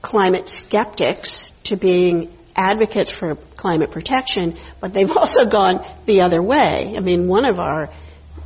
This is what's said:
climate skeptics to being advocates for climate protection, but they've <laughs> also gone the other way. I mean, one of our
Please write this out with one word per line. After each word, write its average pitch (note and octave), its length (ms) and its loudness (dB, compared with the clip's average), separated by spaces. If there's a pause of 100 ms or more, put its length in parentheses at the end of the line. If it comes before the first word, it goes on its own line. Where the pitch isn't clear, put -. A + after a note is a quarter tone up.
climate F#3 480 0
skeptics - 1040 -2 (120)
to G#3 120 -4
being F3+ 540 2 (240)
advocates G3+ 560 0
for D#3+ 240 -6 (220)
climate D#3+ 340 -2
protection, F#3+ 640 -2 (240)
but F#3+ 140 -10
they've G3 220 2
<laughs> - 60 4
also - 240 4
gone F#3+ 380 2 (220)
the G3 140 6
other F3+ 220 4
way. G#3 540 2
I - 40 -4
mean, F3+ 260 0
one G#3+ 220 2
of F#3+ 100 0
our D#3 320 -4 (540)